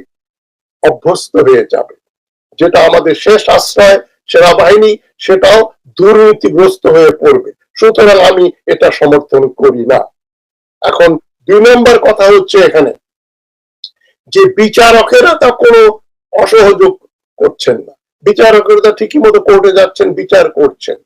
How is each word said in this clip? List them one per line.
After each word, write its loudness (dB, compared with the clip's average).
অভ্যস্ত -4
হয়ে 0
যাবে, -8
যেটা -2
আমাদের 0
শেষ -2
আশ্রয় 0
সেনাবাহিনী, 2
সেটাও 0
দুর্নীতিগ্রস্ত 0
হয়ে 2
পড়বে। -2
সুতরাং 2
আমি 0
এটা -2
সমর্থন -2
করি -2
না। 0
এখন 0
দুই 2
নম্বর 2
কথা -2
হচ্ছে 0
এখানে 0
যে -4
বিচারকেরা 0
তা -2
কোনো 2
অসহযোগ 0
করছেন -4
না, -20
বিচারকেরা 2
তো 0
ঠিকই -8
মতো 0
কোর্টে 0
যাচ্ছেন, -2
বিচার -2
করছেন। -6